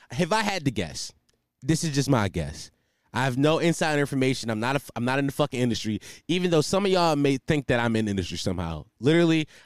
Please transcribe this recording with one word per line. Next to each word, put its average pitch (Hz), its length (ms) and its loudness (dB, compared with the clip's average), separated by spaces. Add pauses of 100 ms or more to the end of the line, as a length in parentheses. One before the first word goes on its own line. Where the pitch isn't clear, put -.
(120)
if 160 200 0
I 220 80 4
had 196 240 -2
to 135 60 2
guess, 90 420 -6 (500)
this 160 220 0
is 147 100 -2
just 135 140 0
my 110 200 2
guess. 76 420 -8 (420)
I 120 120 -2
have 127 140 -2
no 151 200 4
insider 156 420 0
information. 131 500 -2
I'm 110 100 -2
not 131 160 -2
a, - 40 0 (140)
I'm 120 120 -4
not 131 120 0
in 143 60 0
the 139 80 -2
fucking 139 260 -2
industry, 110 400 0 (300)
even 180 220 0
though 160 100 4
some 196 240 0
of 190 80 2
y'all 170 240 2
may 139 220 2
think 151 300 -2
that 120 120 2
I'm 117 160 0
in 113 80 2
the 104 60 -2
industry 92 260 -2
somehow. 85 480 -6 (160)
Literally, 160 480 4 (180)